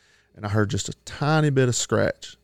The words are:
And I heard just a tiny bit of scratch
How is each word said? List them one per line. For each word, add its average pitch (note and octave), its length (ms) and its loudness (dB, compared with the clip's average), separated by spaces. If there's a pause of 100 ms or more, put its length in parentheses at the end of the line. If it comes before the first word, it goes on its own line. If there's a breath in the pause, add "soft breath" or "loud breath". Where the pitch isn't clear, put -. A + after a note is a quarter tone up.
(360)
And G#2 100 -14
I G#2 40 -6
heard G#2 200 2
just - 200 -4
a - 40 -8 (120)
tiny D3+ 440 0
bit C3 180 2
of A#2+ 80 0
scratch - 680 -2